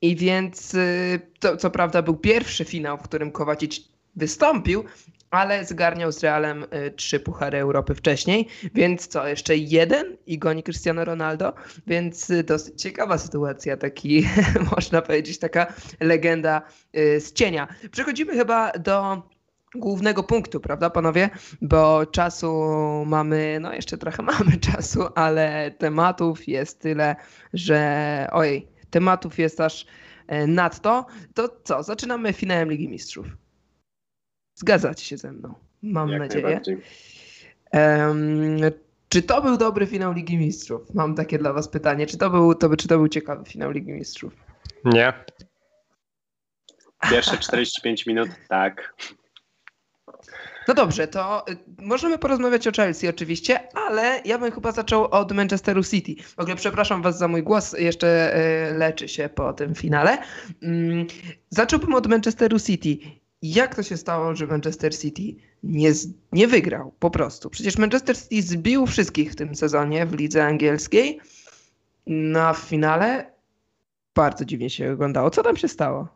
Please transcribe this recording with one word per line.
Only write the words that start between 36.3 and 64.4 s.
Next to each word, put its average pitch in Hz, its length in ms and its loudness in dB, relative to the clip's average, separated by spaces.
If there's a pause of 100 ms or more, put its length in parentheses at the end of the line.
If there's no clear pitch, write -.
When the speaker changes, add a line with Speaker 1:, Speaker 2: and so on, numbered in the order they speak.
Speaker 2:
najbardziej. - 360 -2 (880)
Speaker 1:
Em, 151 880 4 (480)
czy 175 140 2
to 262 200 2
był 254 140 2
dobry 202 300 2
finał 190 260 -4
Ligi 170 260 -2
Mistrzów? 151 560 -4
Mam 156 200 0
takie 156 240 -2
dla 147 140 0
was 151 160 -4
pytanie. 147 380 0
Czy 160 120 -10
to 190 120 2
był, 170 240 6
to 165 140 2
by, 156 80 4
czy - 120 -6
to 165 80 6
był 156 120 6
ciekawy 151 360 -6
finał 143 260 -8
Ligi 143 220 -8
Mistrzów? - 400 -14 (520)
Speaker 3:
Nie. 120 280 6 (2000)
Speaker 2:
Pierwsze 120 280 2
czterdzieści - 440 -2
pięć 113 240 -4
minut, 113 220 0 (200)
tak. 95 460 -2 (1700)
Speaker 1:
No 254 60 6
dobrze, 190 340 2
to, 190 400 -6
y, 185 80 -8 (220)
możemy 262 400 -2
porozmawiać 247 500 0
o 214 40 -2
Chelsea 185 360 0
oczywiście, 170 680 -2
ale 240 480 0
ja 220 140 0
bym 240 140 -2
chyba 226 200 -6
zaczął 220 320 2
od 202 280 -2
Manchesteru 196 520 0
City. - 380 -4
W - 160 -20
ogóle 180 180 -4
przepraszam 202 460 0
was 170 160 0
za 175 100 0
mój 170 140 0
głos, 196 360 0
jeszcze, 170 580 2 (340)
y, 156 40 -4
leczy 160 340 0
się 147 200 -6
po 139 240 -4
tym 147 220 -4
finale. 160 440 2 (440)
Mm, 170 440 0 (440)
zacząłbym 294 440 2
od 240 120 2
Manchesteru 220 540 2
City. 160 360 0 (460)
Jak 220 320 2
to 220 80 -4
się 190 140 -6
stało, 165 380 -4
że 156 120 -4